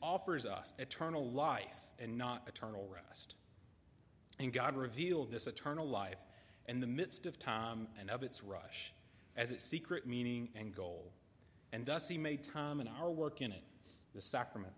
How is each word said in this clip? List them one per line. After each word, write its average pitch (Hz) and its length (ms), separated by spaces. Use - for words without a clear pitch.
offers 170 440
us 95 340
eternal 151 500
life 127 600
and 117 180
not 123 300
eternal 107 400
rest. - 480
And 127 140
God 131 240
revealed 135 540
this 113 140
eternal 151 400
life 98 380
in 120 100
the 127 80
midst 147 380
of 160 120
time 113 600
and 98 120
of 127 140
its 123 180
rush, - 520
as 117 160
its 120 140
secret 160 420
meaning 120 480
and 107 180
goal. 90 380
And 117 120
thus 156 220
he 175 100
made 151 240
time 147 380
and 120 80
our 147 240
work 151 300
in 120 100
it, 92 140
the 101 80
sacrament 104 560